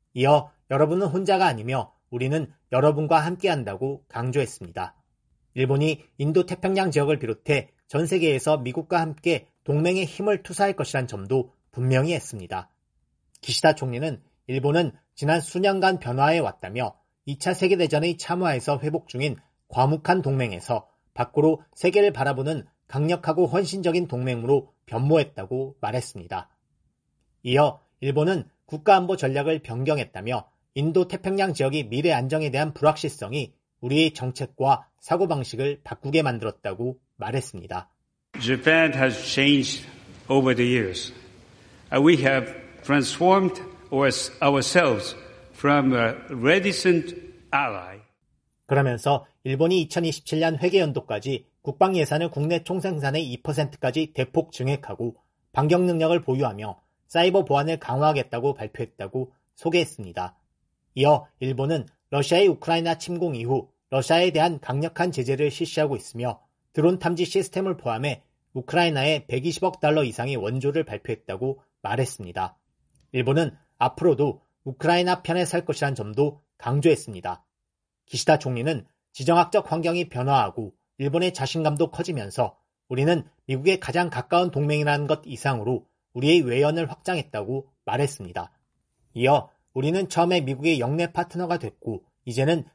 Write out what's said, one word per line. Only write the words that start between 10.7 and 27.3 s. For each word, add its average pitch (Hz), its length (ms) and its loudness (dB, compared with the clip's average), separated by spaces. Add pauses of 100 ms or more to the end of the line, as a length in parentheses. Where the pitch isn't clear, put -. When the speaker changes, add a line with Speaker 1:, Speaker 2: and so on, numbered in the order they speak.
Speaker 1:
것이란 131 320 -4
점도 113 440 -4 (200)
분명히 131 400 2
했습니다. 92 580 -8 (720)
기시다 151 340 2
총리는 135 480 -6 (240)
일본은 143 460 0 (220)
지난 156 260 0
수년간 190 580 0
변화해 139 400 2
왔다며 107 580 -4 (300)
이 143 120 -8
차 180 140 -2
세계대전의 175 640 2
참화에서 151 600 -2
회복 151 280 -4
중인 131 280 -4 (320)
과묵한 156 540 2
동맹에서 120 640 -2 (280)
밖으로 151 480 2 (120)
세계를 196 380 4
바라보는 135 520 -2 (220)
강력하고 165 600 0
헌신적인 175 600 0
동맹으로 127 640 0 (140)
변모했다고 135 920 0
말했습니다. 104 680 -8 (920)